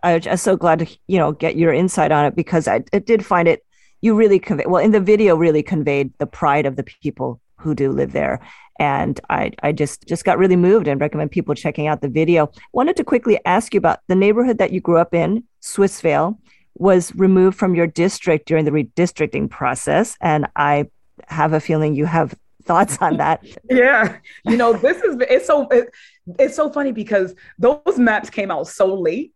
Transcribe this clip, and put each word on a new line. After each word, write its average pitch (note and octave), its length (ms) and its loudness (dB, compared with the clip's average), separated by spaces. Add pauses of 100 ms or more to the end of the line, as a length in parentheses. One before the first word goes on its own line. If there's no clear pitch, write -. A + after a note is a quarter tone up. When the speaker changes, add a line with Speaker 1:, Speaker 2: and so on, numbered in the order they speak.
Speaker 1:
I'm E3+ 160 2
just F3 240 -4
so F#3+ 120 2
glad E3 240 2
to, E3 60 -4 (220)
you F#3+ 100 0
know, D#3 140 0
get D#3+ 240 -4
your E3 160 2
insight D#3+ 400 0
on D3 140 2
it B2+ 100 -2
because E3 320 -2
I, A2+ 240 -2
I G3 80 0
did A3 260 0
find F3 220 2
it, - 160 0 (380)
you A3+ 120 4
really G#3 240 4
convey, - 280 -4
well, E3+ 180 2
in A3 80 4
the G#3 80 4
video G3+ 340 4
really D#3 300 2
conveyed C#3+ 540 -2
the C#3+ 80 -4
pride D3 400 -2
of C3 100 -4
the C3+ 80 -6
people C3 560 -10 (160)
who D#3 180 -4
do C3+ 160 -2
live C3+ 220 -2
there. - 340 -4 (320)
And C#3+ 420 -2 (100)
I, - 220 -2 (120)
I D3 80 0
just, - 340 -6
just - 180 -6
got D#3+ 140 0
really F#3 180 4
moved F3+ 300 2
and C#3 140 -2
recommend D3+ 320 -4
people D3+ 220 -4
checking D3+ 340 -6
out D#3 120 -4
the C#3+ 80 -6
video. D#3 440 2 (200)
Wanted D4+ 240 0
to C#4 80 -4
quickly A#3 400 0
ask F#3 300 -2
you G#3 40 2
about E3+ 280 0
the F3+ 80 0
neighborhood G#3+ 440 2
that F3+ 140 0
you F#3 80 -4
grew E3+ 180 2
up E3 140 0
in, F3 300 -2 (180)
Swissvale, E3+ 760 -2 (360)
was F3+ 420 2
removed F#3 420 4
from F#3 160 0
your E3+ 140 0
district E3+ 580 -2
during D#3+ 180 0
the D3 60 0
redistricting D3 800 -2
process. D3 680 -2
And D3+ 340 0
I D3 340 0 (380)
have D#3 260 -2
a D#3 80 0
feeling D#3 340 -2
you C#3+ 100 -2
have E3 300 -2 (300)
thoughts F#3 360 0
on - 180 0
that. D#3 260 -2 (120)
Speaker 2:
<laughs> - 140 -10
Yeah. B3 460 2 (280)
You A3+ 120 0
know, A#3+ 160 2
this C4+ 300 0
is, E4+ 180 0
it's - 260 2
so, D4 220 0
it, A#3+ 220 2 (480)
it's - 180 0
so D4+ 140 -2
funny C#4+ 220 -4
because G#3 420 -4 (240)
those D4 400 0
maps A3+ 300 0
came G3 220 -8
out E3 180 -6
so F#3+ 260 0
late F#3+ 420 -4